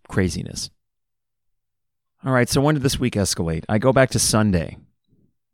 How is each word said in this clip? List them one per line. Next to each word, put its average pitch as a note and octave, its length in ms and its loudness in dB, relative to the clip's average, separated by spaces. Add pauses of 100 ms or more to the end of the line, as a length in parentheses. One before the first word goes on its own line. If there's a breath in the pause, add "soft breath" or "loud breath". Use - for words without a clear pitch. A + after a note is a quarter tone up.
craziness. - 600 -4 (1500)
All C3 80 -2
right, B2 160 2
so C#3 100 2
when D3 160 2
did C3+ 80 -4
this C3+ 160 0
week B2 140 -2
escalate? E2+ 560 -2
I G#2+ 80 2
go B2+ 160 2
back C3 180 4
to - 80 -2
Sunday G2 580 0 (760)